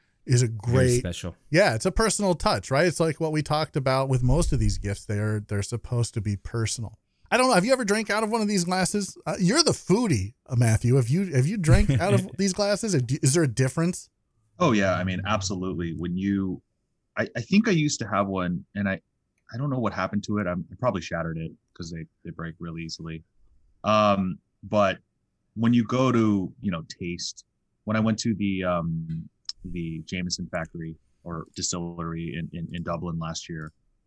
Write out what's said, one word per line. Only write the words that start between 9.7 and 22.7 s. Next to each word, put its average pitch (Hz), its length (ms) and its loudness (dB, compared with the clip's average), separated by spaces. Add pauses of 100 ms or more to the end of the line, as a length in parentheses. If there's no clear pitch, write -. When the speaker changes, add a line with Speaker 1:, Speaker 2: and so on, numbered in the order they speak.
Speaker 1:
foodie, 170 640 0 (140)
uh, 131 80 -4
Matthew. 117 400 4
Have 123 120 2
you, 180 260 0
have 131 120 4
you 202 120 -2
drank 190 320 6 (100)
out 196 140 2
of 190 180 2
Speaker 2:
<laughs> - 60 -8
Speaker 1:
these 190 160 2
glasses? 202 400 0
Is 131 400 0
there 170 80 4
a 147 60 2
difference? 147 600 -2 (500)
Speaker 3:
Oh, 160 140 4
yeah. 98 220 2
I 90 100 -2
mean, 92 220 -2
absolutely. 92 680 -2
When 87 220 -4
you, 98 460 -2 (560)
I, 110 180 -2
I 117 60 -4
think 208 260 2
I 214 40 4
used 151 280 2
to 110 80 -6
have 98 200 0
one, 90 360 -2 (100)
and 101 140 -2
I, 95 120 -4 (520)
I 117 60 -10
don't 143 120 -4
know 131 80 -2
what 110 140 -2
happened - 320 -2
to 104 140 -2
it. 104 80 -2
I'm, 87 260 -2
I - 80 -18
probably 98 220 0
shattered 82 360 -6
it 80 140 -8 (240)
'cause 85 140 -12
they, 82 140 -10 (200)
they 87 60 -12
break 82 280 -10
really 82 240 -10